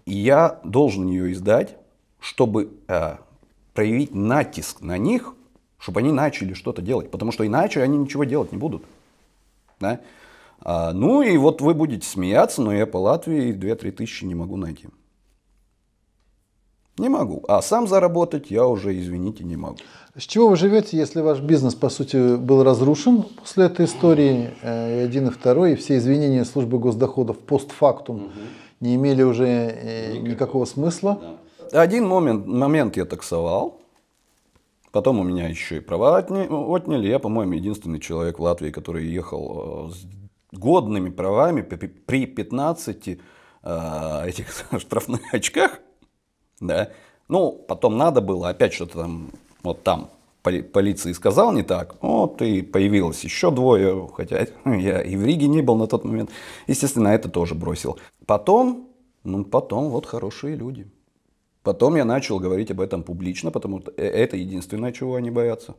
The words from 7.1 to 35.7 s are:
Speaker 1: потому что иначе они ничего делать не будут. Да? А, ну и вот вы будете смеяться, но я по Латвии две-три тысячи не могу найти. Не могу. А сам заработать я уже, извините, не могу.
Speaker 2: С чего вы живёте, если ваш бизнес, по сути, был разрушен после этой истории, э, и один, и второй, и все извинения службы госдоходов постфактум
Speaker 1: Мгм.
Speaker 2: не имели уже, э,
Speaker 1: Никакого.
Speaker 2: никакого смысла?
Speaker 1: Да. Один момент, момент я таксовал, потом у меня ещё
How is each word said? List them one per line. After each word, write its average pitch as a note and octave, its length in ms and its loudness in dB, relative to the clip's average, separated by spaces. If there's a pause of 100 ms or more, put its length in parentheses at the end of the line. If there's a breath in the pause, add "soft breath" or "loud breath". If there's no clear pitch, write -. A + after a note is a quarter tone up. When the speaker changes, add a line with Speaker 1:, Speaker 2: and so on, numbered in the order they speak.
Speaker 1:
потому G#2+ 220 -4
что A2 120 -2
иначе D3 360 0
они C#3 160 2
ничего C#3+ 260 -2
делать C3+ 300 -2
не F#2+ 40 -8
будут. A#2+ 260 -6 (1000)
Да? A#2 180 -4 (680 soft breath)
А, E2 280 -2
ну F#3+ 280 2
и G#3+ 140 4
вот C3+ 260 4
вы D#3 120 4
будете D3 340 -2
смеяться, G#2 540 2
но G#2 120 2
я G#2 120 2
по G#2 140 -6
Латвии C#3 520 0
две-три G2 400 -4
тысячи - 320 -10
не F#2 100 -6
могу F2 220 -8
найти. E2 320 -10 (2000)
Не A#3+ 120 0
могу. G#3+ 400 -2
А G3 120 6
сам A#3 260 0
заработать F3 600 2
я A2+ 160 4
уже, G2 320 0
извините, F2+ 460 -6
не E2+ 140 -8
могу. C2 180 -10 (400 loud breath)
Speaker 2:
С B2+ 80 -14
чего A3+ 240 4
вы G3 80 8
живёте, G3+ 420 2
если D#3 240 0
ваш D3+ 200 2
бизнес, C#3 340 4
по C3 140 0
сути, B2+ 480 2
был C3+ 260 6
разрушен D3 600 6 (180)
после - 240 4
этой F3 200 2
истории, C#3 680 4 (100)
э, A#2 400 -2
и B2 40 2
один, B2+ 220 0
и - 40 0
второй, D3 420 4
и - 20 2
все C#3 220 0
извинения C3+ 480 4
службы B2 340 0
госдоходов A#2 600 0
постфактум C#3 800 0
Speaker 1:
Мгм. G2 140 -10 (480 loud breath)
Speaker 2:
не B2 160 0
имели C3+ 280 4
уже, B2+ 240 4
э, A#2 640 -4
Speaker 1:
Никакого. A#2 160 -6
Speaker 2:
никакого B2 360 -2
смысла? E3+ 540 -2 (520 soft breath)
Speaker 1:
Да. D#3 100 6
Один G3+ 260 4
момент, C#3+ 400 2
момент C3 500 2
я F2+ 80 0
таксовал, E2+ 760 -4 (1120)
потом A2 280 2
у F#2 40 0
меня F2+ 260 -2
ещё E2 280 -8